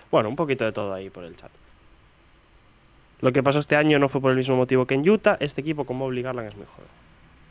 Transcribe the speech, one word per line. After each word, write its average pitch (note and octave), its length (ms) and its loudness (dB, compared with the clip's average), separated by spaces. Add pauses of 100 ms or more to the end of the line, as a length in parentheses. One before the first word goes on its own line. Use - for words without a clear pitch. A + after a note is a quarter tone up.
(120)
Bueno, A#2 160 2
un B2 80 -4
poquito C#3 300 -2
de G#2+ 80 -2
todo G2+ 200 -6
ahí F#2+ 160 -10
por F2+ 140 -18
el D#2+ 140 -18
chat. - 140 -20 (1700)
"Lo C3 100 2
que C3+ 100 2
pasó C#3+ 180 2
este D3 180 0
año D3+ 200 4
no C#3 120 4
fue C#3 100 -2
por C3 120 2
el C3 60 2
mismo C3 200 0
motivo B2+ 280 2
que C3+ 100 -2
en D3 140 2
Utah. G#3+ 300 4
Este D3 220 -6
equipo D3 240 -6
con B2+ 100 -8
Mobley C3 240 -6
y A#2+ 40 -6
Garland B2 260 -8
es G2+ 80 -18
mejor". - 260 -20 (680)